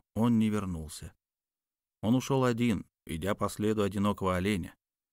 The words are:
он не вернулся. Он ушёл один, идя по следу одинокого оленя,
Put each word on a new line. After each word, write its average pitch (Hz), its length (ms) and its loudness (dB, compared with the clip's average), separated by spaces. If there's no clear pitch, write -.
он 117 240 4
не 110 100 4
вернулся. 90 640 -6
Он 107 120 4
ушёл 131 300 2
один, 120 420 2
идя 87 300 -4
по - 140 -2
следу 107 340 0
одинокого 98 540 0
оленя, 95 400 -2